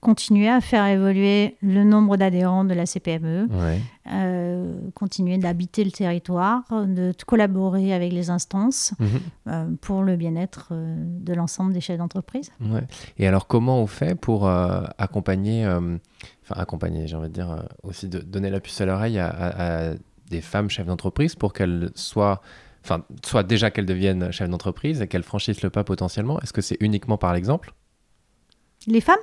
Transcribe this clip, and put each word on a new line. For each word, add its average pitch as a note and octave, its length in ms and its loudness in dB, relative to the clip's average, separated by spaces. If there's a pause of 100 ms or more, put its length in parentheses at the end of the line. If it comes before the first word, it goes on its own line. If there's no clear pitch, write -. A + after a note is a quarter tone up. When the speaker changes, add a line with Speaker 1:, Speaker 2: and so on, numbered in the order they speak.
Speaker 1:
Continuer G#3+ 500 4
à B3+ 100 6
faire G#3+ 240 4
évoluer G3 760 4
le G3 200 4
nombre G#3 360 6
d'adhérents F#3 480 4
de F#3 80 2
la F3 100 0
C - 160 -4
P E3+ 120 -4
M D#3+ 120 -2
E, E3+ 260 0
Speaker 2:
Ouais. F2+ 300 0 (320)
Speaker 1:
euh, F3+ 680 -2 (160)
continuer F#3 440 -2
d'habiter F3+ 440 0
le G3 80 2
territoire, F3+ 720 0 (240)
de F3+ 260 0
t-, - 140 -10
collaborer F#3+ 680 2
avec F3 180 0
les F3 160 -2
instances, G3 720 -2
Speaker 2:
Mhm. A2 100 2 (400)
Speaker 1:
euh, D#3+ 160 -4 (160)
pour F#3+ 220 -2
le F#3 140 2
bien-être, E3 560 -4
euh, D#3+ 260 -6
de F3 340 -6
l'ensemble F3 400 0
des F3+ 80 -2
chefs F3 160 -6
d'entreprise. F#3 540 -6 (100)
Speaker 2:
Ouais. A2+ 260 -2 (300)
Et G2 100 2
alors, F#2+ 200 4
comment B2 340 2
on A2 60 2
fait D3 280 -2
pour, G#2 320 0
euh, F2+ 360 2 (160)
accompagner, G#2 640 0
euh, F2 320 0 (460)
enfin, - 180 -8
accompagner, E2 460 -4
j'ai D#2+ 100 -8
envie D#2+ 140 -6
de - 20 -14
dire, F2 180 -6
euh, D#2+ 120 -8 (200)
aussi F#2+ 280 -12
de F2+ 80 -6
donner F#2+ 320 -4
la F#2+ 100 -2
puce - 220 -14
à - 20 0
l'oreille G2+ 340 0
à, F2 120 0
à, E2+ 600 -2
à - 20 -4 (340)
des E2+ 140 -6
femmes G#2 260 -2
chefs F#2+ 180 -6
d'entreprise F#2+ 480 -2
pour - 200 -2
qu'elles F2 400 -2
soient... G2+ 480 0 (420)
Enfin, E2+ 180 -2 (220)
soit A2 180 2
déjà G#2 280 2
qu'elles G2+ 160 -2
deviennent F#2 460 0
chefs F2+ 180 -4
d'entreprise B2+ 500 -2
et G2 80 -4
qu'elles F2+ 140 -2
franchissent - 400 -4
le F#2+ 80 0
pas G#2 120 0
potentiellement. G2 600 -2
Est-ce - 100 -10
que - 80 -2
c'est - 200 -4
uniquement G#2 360 0
par F2+ 160 0
l'exemple ? G2 400 0 (1120)
Speaker 1:
Les A3+ 140 4
femmes ? F4 220 6